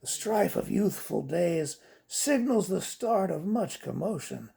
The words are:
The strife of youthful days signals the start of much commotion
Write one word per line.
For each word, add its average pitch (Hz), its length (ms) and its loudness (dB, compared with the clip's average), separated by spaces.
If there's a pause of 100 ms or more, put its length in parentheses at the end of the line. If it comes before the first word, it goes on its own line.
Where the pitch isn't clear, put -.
The - 60 -14
strife - 480 2
of - 140 -2
youthful - 540 0
days 160 540 0 (300)
signals 247 600 2
the 180 140 0
start 202 500 0
of 156 140 -4
much 208 360 0
commotion 135 760 -6